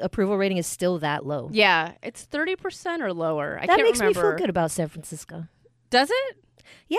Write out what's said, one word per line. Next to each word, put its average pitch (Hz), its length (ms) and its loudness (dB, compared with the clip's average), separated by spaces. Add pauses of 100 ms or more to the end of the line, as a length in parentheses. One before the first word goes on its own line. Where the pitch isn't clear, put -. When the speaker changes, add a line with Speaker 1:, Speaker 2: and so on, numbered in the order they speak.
Speaker 1:
approval 196 380 0
rating 196 180 0
is 170 80 -2
still 180 340 -2
that 147 240 -2
low. 139 300 -6
Speaker 2:
Yeah, 175 380 6 (100)
it's - 220 -14
thirty 330 320 -4
percent 349 480 -6
or 190 100 -2
lower. 156 480 -2
I - 60 -6
Speaker 1:
That 349 80 4
Speaker 2:
can't 427 120 4
Speaker 1:
makes 320 120 4
Speaker 2:
remember. 403 240 2
Speaker 1:
me 415 80 4
feel - 80 -2
good 285 100 -2
about 165 220 0
San 165 160 -4
Francisco. 160 600 -14 (440)
Speaker 2:
Does 262 200 4
it? 523 260 -2 (500)
Speaker 1:
Yeah, 330 120 0